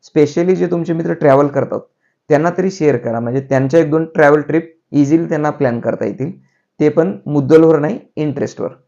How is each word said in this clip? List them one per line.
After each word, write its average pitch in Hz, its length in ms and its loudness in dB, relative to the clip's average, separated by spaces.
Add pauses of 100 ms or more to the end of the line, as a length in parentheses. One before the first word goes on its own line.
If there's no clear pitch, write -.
specially 170 520 0
जे 175 120 -2
तुमचे 170 260 -4
मित्र 165 200 -4
ट्रॅव्हल 143 340 2
करतात, 131 340 -4 (480)
त्यांना 156 220 2
तरी 185 200 -2
शेअर 147 260 0
करा, 117 240 -6
म्हणजे 120 200 -4
त्यांच्या 135 400 0
एक 151 100 0
दोन 160 140 0
ट्रॅव्हल 151 360 2
ट्रिप 156 380 -4 (140)
इझिली 151 360 2
त्यांना 151 220 -2
प्लॅन 123 300 -2
करता 113 240 -4
येतील, - 400 -8 (360)
ते 151 80 4
पण 165 380 0
मुद्दलवर 151 520 4
नाही, 175 200 -4 (180)
इंटरेस्टवर. 127 520 -6 (200)